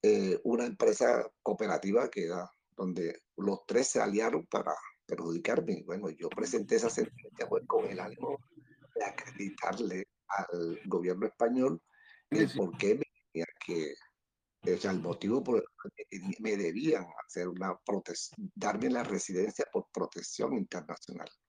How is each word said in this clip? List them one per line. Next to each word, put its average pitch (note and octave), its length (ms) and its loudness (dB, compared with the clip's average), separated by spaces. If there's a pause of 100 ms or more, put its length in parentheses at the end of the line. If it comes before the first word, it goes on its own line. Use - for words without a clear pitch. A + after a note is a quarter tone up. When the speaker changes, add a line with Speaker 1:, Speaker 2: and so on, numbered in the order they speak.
Speaker 1:
eh, G2+ 420 6
una A#2 220 4
empresa A#2+ 640 4 (120)
cooperativa G#2 680 2
que F#2+ 140 -2
era F2 260 -4 (260)
donde F2+ 460 -2 (140)
los G2 300 0
tres B2 220 2
se A#2+ 120 2
aliaron G#2+ 460 2
para D#2+ 280 0 (320)
perjudicarme. E2+ 800 -2
Bueno, F#2 260 -4
yo D#2+ 180 -6
presenté - 480 0
esa A2+ 140 4
sentencia, - 580 -4
pues, G#2+ 180 0
con A2 200 2
el G2 140 -4
ánimo G#2+ 380 -6 (560)
de - 100 -2
acreditarle - 1040 -4 (200)
al F2 580 -4
gobierno F2+ 400 0
español B2+ 560 2 (480)
el G#2+ 180 6
Speaker 2:
Sí. - 80 -6
Speaker 1:
por F2+ 220 -2
qué G#2 160 4
me C3+ 100 0 (280)
tenía E2 140 -2 (200)
que, D#2 280 -2 (800)
o F2 60 2
sea, G2 140 0
el F2+ 80 0
motivo F#2+ 420 0
por B2 160 2
el - 500 -6
que G2 120 -10 (200)
me G#2+ 160 0
debían G2 500 0 (200)
hacer F2+ 220 -4
una F#2 360 -4
protes-, - 460 -4 (240)
darme G#2 360 0
la B2 120 0
residencia F#2+ 680 -2
por - 200 -2
protección - 640 -4
internacional - 760 -6 (200)